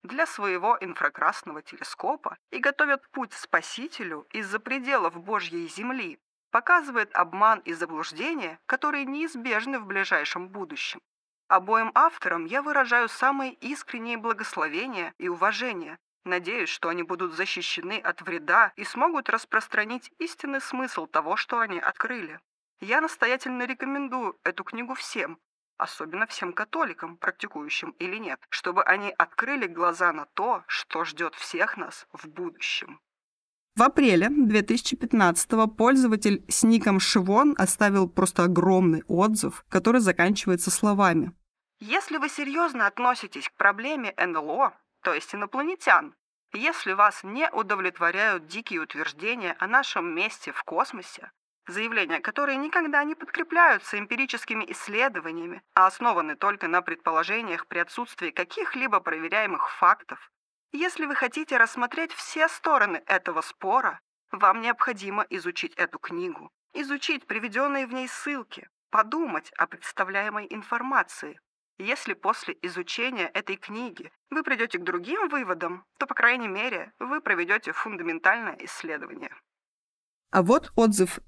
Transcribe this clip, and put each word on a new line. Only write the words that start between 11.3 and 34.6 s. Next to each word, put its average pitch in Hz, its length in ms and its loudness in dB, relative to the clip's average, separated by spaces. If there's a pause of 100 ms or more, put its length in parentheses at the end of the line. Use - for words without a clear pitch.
Обоим 208 480 4
авторам 185 500 4
я 240 160 -2
выражаю 240 480 2
самые 269 440 0
искренние 240 640 -8
благословения 208 1000 -4
и 180 100 -6
уважение. 185 680 -2 (300)
Надеюсь, 180 420 -2
что - 200 -4
они 175 140 -2
будут 175 320 -4
защищены 185 640 -4
от 175 240 -4
вреда 175 540 2
и 202 60 -10
смогут 277 460 0
распространить 220 880 -2
истинный 285 420 -6
смысл 160 460 -6
того, 156 300 0
что - 240 -2
они 202 180 0
открыли. 185 640 -4 (420)
Я 220 180 0
настоятельно 254 680 0
рекомендую 262 760 -4
эту 190 200 -4
книгу 240 320 -10
всем, 165 420 -8 (400)
особенно 165 480 -4
всем 185 260 -6
католикам, 180 680 -6
практикующим 151 800 -6
или 185 180 -6
нет, 196 220 -10 (100)
чтобы 180 320 -2
они 202 380 2
открыли 247 480 0
глаза 170 460 2
на 156 120 -8
то, 202 400 -2
что - 400 -4
ждет 156 300 -4
всех 196 420 -2
нас - 340 -12
в - 160 -16
будущем». - 720 -8 (760)
В 233 80 6
апреле 233 460 6
две 220 340 6